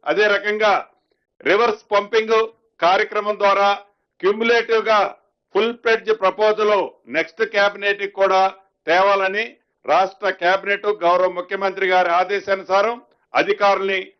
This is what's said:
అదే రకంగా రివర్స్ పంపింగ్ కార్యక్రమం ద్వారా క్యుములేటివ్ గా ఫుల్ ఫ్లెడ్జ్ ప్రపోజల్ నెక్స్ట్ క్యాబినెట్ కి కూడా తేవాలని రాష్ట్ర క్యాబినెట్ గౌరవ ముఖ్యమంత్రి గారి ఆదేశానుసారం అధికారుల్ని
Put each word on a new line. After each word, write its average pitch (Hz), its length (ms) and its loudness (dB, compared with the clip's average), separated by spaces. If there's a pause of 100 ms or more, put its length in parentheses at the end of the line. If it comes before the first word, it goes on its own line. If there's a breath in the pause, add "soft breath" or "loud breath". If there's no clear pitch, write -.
అదే 190 160 0 (100)
రకంగా 208 380 0 (760)
రివర్స్ 214 340 0 (100)
పంపింగ్ 220 440 0 (480)
కార్యక్రమం 208 560 0
ద్వారా 196 280 2 (520)
క్యుములేటివ్ 226 680 0
గా 214 100 4 (540)
ఫుల్ 226 280 0
ఫ్లెడ్జ్ 220 300 0 (120)
ప్రపోజల్ 208 520 2 (400)
నెక్స్ట్ 220 260 -4 (120)
క్యాబినెట్ 202 500 -2
కి 196 60 -8 (100)
కూడా 190 220 2 (460)
తేవాలని 196 580 0 (400)
రాష్ట్ర 190 420 0 (140)
క్యాబినెట్ 196 460 -2 (160)
గౌరవ 180 340 2
ముఖ్యమంత్రి 190 560 -4
గారి 180 260 2
ఆదేశానుసారం 190 760 -2 (460)
అధికారుల్ని 196 580 0 (200)